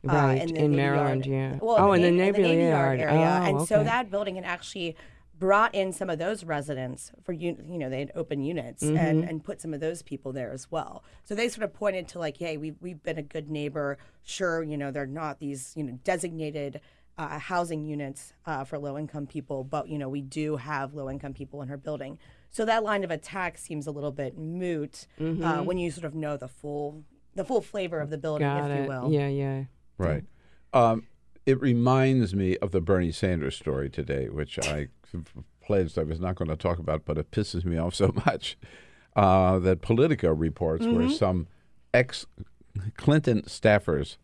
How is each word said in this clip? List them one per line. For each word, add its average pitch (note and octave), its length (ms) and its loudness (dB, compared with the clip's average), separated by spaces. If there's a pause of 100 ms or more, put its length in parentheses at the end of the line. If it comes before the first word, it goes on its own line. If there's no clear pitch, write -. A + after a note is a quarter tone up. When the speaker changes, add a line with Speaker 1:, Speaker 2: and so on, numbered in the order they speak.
Speaker 1:
uh, E3+ 60 2
Speaker 2:
Right, C#3 300 6
Speaker 1:
in E3 60 -2
the D#3+ 120 -2
Speaker 2:
in D3 120 6
Speaker 1:
Navy C#3 40 6
Speaker 2:
Maryland, C#3 500 2
Speaker 1:
Yard. C3+ 280 -2
Speaker 2:
yeah. C3+ 120 -6
Speaker 1:
Well, A3+ 120 4
Speaker 2:
Oh, G3 140 8
in F3 100 6
the F3 80 8
Speaker 1:
Na-, F3+ 160 6
Speaker 2:
Navy G3+ 160 4
Speaker 1:
Navy E3 220 6
Speaker 2:
Yard. C#3 360 4
Speaker 1:
Yard D#3 120 0
area. D#3+ 280 6
Speaker 2:
Oh, - 40 0 (140)
Speaker 1:
And E3+ 80 0
so G#3+ 100 2
Speaker 2:
okay. G#3+ 80 6
Speaker 1:
that A#3 260 0
building G3 240 -2
had F#3 100 -8
actually F3 520 -6 (420)
brought G3+ 360 6
in F#3+ 200 0
some F#3 160 -4
of D#3 80 -2
those F#3+ 260 -4
residents C#3 680 -6 (120)
for, F3+ 100 -8
un-, E3 380 -6
you F3 80 -8
know, C3+ 100 -4
they C3 120 -4
had C#3+ 140 -8
open D3+ 280 -4
units C#3 400 -6
and, D3+ 160 2
Speaker 2:
Mm-hmm. D#3+ 300 2
Speaker 1:
and D#3+ 140 -8
put - 200 -12
some E3 100 -8
of C#3+ 80 -8
those D#3+ 220 -6
people C3+ 300 -10
there B2+ 200 -8
as C3 180 -14
well. - 320 -8 (220)
So G#3+ 100 -8
they A#3 140 -2
sort G#3+ 160 -6
of F#3+ 80 -8
pointed F#3 360 -4
to, F3 100 -12
like, D#3 180 -4
"Hey, D#3+ 220 -6
we've, D3+ 240 -8
we've F3 200 -12
been D#3+ 160 -4
a D3+ 40 -8
good D3 280 -10
neighbor. D3 460 -4 (260)
Sure, E3 400 -2
you D3+ 140 -4
know, C#3+ 140 -4
they're C3+ 160 -6
not D3 320 -8
these, C#3 360 -8
you D#3 100 -6
know, B2 200 -8
designated, D#3 760 -4 (380)
uh, D#3 200 -8
housing E3 460 -2
units, D3 480 -8 (140)
uh, C#3 180 -4
for D3+ 140 -8
low-income C#3+ 480 -8
people, C#3 380 -8
but, C#3+ 240 -6
you D3+ 100 -6
know, C3+ 100 -6
we C#3+ 120 -6
do D3+ 360 -4
have C3+ 380 -6
low-income C#3 380 -10
people C#3 300 -12
in C3+ 60 -10
her C#3+ 80 -10
building." C#3+ 420 -10 (320)
So A3 160 -4
that A3 180 2
line G#3 200 0
of E3+ 60 -6
attack F3 480 -6
seems D3 300 -8
a - 20 -8
little D3 220 -6
bit C#3+ 260 -8
moot, D#3+ 680 -6 (120)
uh, D3+ 40 -6
Speaker 2:
Mm-hmm. D#3+ 420 0
Speaker 1:
when F3+ 140 -2
you F3 120 -2
sort E3 140 -12
of D3 100 -8
know D3+ 220 -4
the B2+ 120 -12
full, D3 540 -8 (320)
the F#3+ 100 -4
full A#3+ 160 2
flavor F3+ 400 -6
of D3 100 -6
the D#3 80 -6
building, D3+ 280 0
Speaker 2:
Got C#3+ 240 0
Speaker 1:
if C#3+ 60 0
you C#3 80 0
Speaker 2:
it. C#3 40 -4
Speaker 1:
will. C3+ 240 -2
Speaker 2:
Yeah, C#3+ 160 2
yeah. C#3 360 -2 (340)
Speaker 3:
Right. D#2+ 260 0 (480)
Um, A2+ 340 4 (400)
it C3 140 4
reminds B2 760 4
me F#2 240 2
of F#2+ 140 -2
the F#2+ 80 4
Bernie F2 320 4
Sanders E2 440 0
story C#2 340 -2
today, C2+ 380 -4
which D2 300 -6
Speaker 1:
<laughs> - 100 -4
Speaker 3:
I D2 200 -4 (760)
pledged F#2+ 320 2
I E2+ 60 0
was D#2+ 160 -2
not F2+ 160 -2
gonna D#2 220 -2
talk E2+ 240 0
about, D#2 240 -2
but D2+ 120 -2
it D#2 140 -6
pisses F2+ 340 -2
me E2+ 140 0
off E2+ 160 -2
so F#2 240 4
<laughs> - 80 0
much, - 320 -2 (560)
uh, F#2+ 460 6
that F#2 220 4
Politico A#2 520 4
reports D#2+ 500 0
where - 100 2 (120)
Speaker 1:
Mm-hmm. E2+ 60 2
Speaker 3:
some F2+ 340 2 (460)
ex-Clinton B2 1500 0
staffers F2+ 800 2